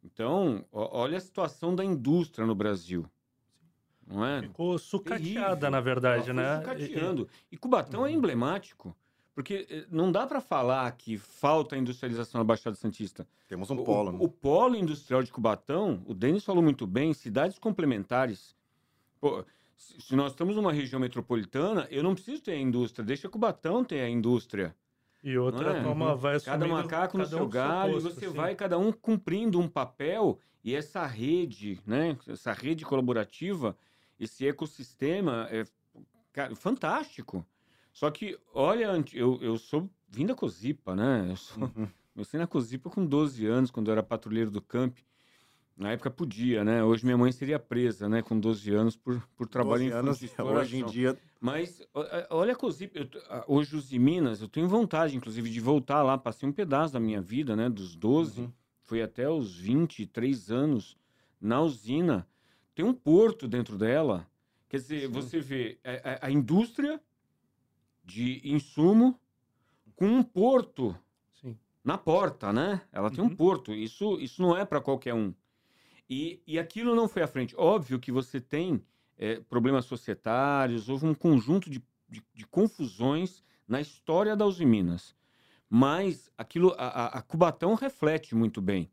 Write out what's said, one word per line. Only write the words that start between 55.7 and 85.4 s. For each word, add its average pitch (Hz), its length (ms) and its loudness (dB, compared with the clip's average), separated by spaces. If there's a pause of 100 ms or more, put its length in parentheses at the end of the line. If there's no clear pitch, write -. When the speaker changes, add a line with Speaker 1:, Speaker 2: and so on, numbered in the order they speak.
Speaker 1:
lá. 135 160 4
Passei 120 280 -6
um 143 60 0
pedaço 151 400 0
da 127 80 -2
minha 110 220 0
vida, 113 340 -2
né, 117 140 0
dos 95 260 -8
doze, 120 460 2
Speaker 3:
Uhum. 123 100 -10 (300)
Speaker 1:
fui 113 200 -4
até 120 260 -4
os 123 280 -2
vinte 127 440 0
e 101 60 -6
três 113 440 -2
anos 127 460 0 (440)
na 117 200 0
usina. 135 680 0 (460)
Tem 160 100 -2
um 247 100 2
porto 202 540 6
dentro 113 280 -2
dela. 110 500 2 (420)
Quer - 80 -6
dizer, 139 300 -6
Speaker 2:
Sim. 123 60 -6
Speaker 1:
você 131 280 -4
vê 131 420 -6
a, - 440 -8
a, - 20 -
a - 20 0
indústria 226 720 2 (1040)
de 120 400 -4
insumo 175 760 4 (760)
com 180 120 0
um 240 160 4
porto 185 720 2 (440)
Speaker 2:
Sim. 120 160 -14 (280)
Speaker 1:
na 160 140 -2
porta, 160 540 2
né? 175 280 0 (120)
Ela 104 180 -2
tem 135 120 -4
um 233 60 4
Speaker 2:
Uhum. 185 80 -2
Speaker 1:
porto. 156 360 2
Isso, 113 480 -4
isso 135 220 -6
não 175 140 4
é 196 80 -2
pra 151 160 -2
qualquer 127 340 -2
um. 107 180 0 (760)
E, 151 380 -8
e 156 120 -4
aquilo 226 360 0
não 233 120 4
foi 190 160 0
à 151 60 2
frente. 127 280 -4
Óbvio 156 440 4
que 127 100 -10
você 127 300 -2
tem, 147 420 -2 (340)
é, 110 240 -4
problemas 123 440 2
societários, 120 1040 -2
houve 135 180 -2
um 156 80 4
conjunto 156 560 4
de, 131 100 -6 (280)
de, 110 140 -16 (120)
de 107 120 -20
confusões 151 1000 0 (240)
na 123 120 0
história 180 540 0
da 208 100 2
Uzi 180 220 2
Minas. 92 480 2 (540)